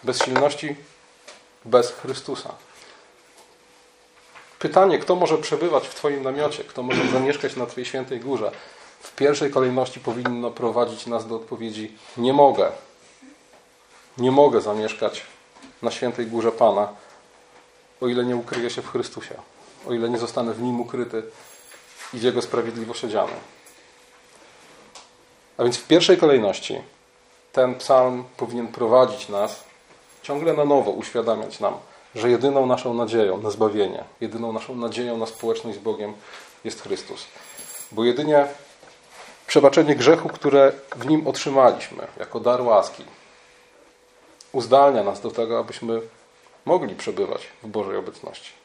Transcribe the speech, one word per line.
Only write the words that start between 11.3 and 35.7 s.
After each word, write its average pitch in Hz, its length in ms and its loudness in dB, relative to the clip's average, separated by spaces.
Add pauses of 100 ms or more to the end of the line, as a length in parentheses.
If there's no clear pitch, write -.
odpowiedzi: 107 600 -12 (180)
„Nie 123 160 0
mogę. 135 400 6 (1500)
Nie 127 120 2
mogę 135 300 6
zamieszkać 107 600 -4 (600)
na 117 80 -2
świętej 120 360 -4
górze 113 260 0
Pana, 104 360 4 (1120)
o 127 80 -2
ile 123 160 0
nie 123 120 -2
ukryję 120 340 -6
się 120 120 -10
w - 80 -14
Chrystusie, - 440 -8 (540)
o 127 40 -4
ile 117 180 -2
nie 120 80 -2
zostanę 117 360 -4
w 113 80 -8
Nim 120 180 -2
ukryty 117 420 -6 (920)
i 123 40 -10
w 110 40 -6
Jego 120 200 2
sprawiedliwość 117 640 -6
odziany”. 107 280 -2 (2250)
A 127 40 0
więc 120 140 2
w - 100 -12
pierwszej 175 320 6
kolejności 110 640 2 (680)
ten 127 220 2
psalm 127 500 2 (120)
powinien 117 320 -6
prowadzić 123 600 2
nas, 104 360 -4 (580)
ciągle 151 300 -2
na 147 120 2
nowo 143 260 4
uświadamiać 110 680 -4
nam, 95 140 -2 (400)
że 120 160 0
jedyną 131 360 2
naszą 123 280 -2
nadzieją 110 440 0
na 107 120 -4
zbawienie, 104 540 0 (160)
jedyną 113 320 -8
naszą 110 220 -10
nadzieją 117 420 -6
na 113 100 -4
społeczność 113 520 -6